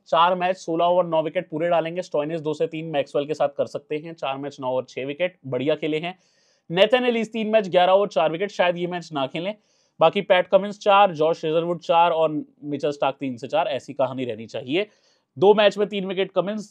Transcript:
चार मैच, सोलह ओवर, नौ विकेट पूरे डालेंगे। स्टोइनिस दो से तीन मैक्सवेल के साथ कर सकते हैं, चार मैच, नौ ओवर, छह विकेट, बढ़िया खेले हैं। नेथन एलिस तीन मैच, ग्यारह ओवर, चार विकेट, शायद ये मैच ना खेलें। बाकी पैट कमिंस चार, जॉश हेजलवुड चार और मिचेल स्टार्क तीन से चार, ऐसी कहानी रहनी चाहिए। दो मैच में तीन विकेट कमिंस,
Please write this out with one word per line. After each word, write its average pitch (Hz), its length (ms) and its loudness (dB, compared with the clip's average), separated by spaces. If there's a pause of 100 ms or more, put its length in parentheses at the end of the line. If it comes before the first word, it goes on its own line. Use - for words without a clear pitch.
चार 175 280 2
मैच, 180 220 -2
सोलह 170 280 -2
ओवर, 175 200 4
नौ 160 180 0
विकेट 165 260 -6
पूरे 160 200 -4
डालेंगे। 170 320 0
स्टोइनिस 156 400 -4
दो 151 120 -4
से 160 140 -2
तीन 160 240 -8
मैक्सवेल 139 340 -2
के 151 80 -4
साथ 147 240 0
कर 127 100 -2
सकते 151 300 -10
हैं, 165 180 -12
चार 135 220 -6
मैच, 139 220 -12
नौ 131 120 -6
ओवर, 127 140 -2
छह 131 200 -10
विकेट, 175 320 -6 (100)
बढ़िया 131 280 -2
खेले 151 240 -4
हैं। 175 180 -10 (520)
नेथन 214 360 4
एलिस 226 280 -2
तीन 220 160 -4
मैच, 220 200 2
ग्यारह 180 240 4
ओवर, 196 140 4
चार 165 240 0
विकेट, 190 200 -6
शायद 180 260 0
ये 175 100 -4
मैच 170 260 -10
ना 139 140 -4
खेलें। 180 260 -8 (460)
बाकी 165 240 4
पैट 180 240 4
कमिंस 196 320 0
चार, 202 340 6
जॉश 156 320 0
हेजलवुड 165 360 0
चार 170 300 4
और 160 200 2
मिचेल 147 600 -6
स्टार्क 143 280 -2
तीन 131 180 -8
से 127 100 -14
चार, 160 200 0
ऐसी 135 260 -8
कहानी 127 320 -2
रहनी 113 220 -10
चाहिए। 147 400 -4 (500)
दो 196 160 8
मैच 202 240 4
में 202 100 0
तीन 196 180 -6
विकेट 190 260 -4
कमिंस, 190 400 -4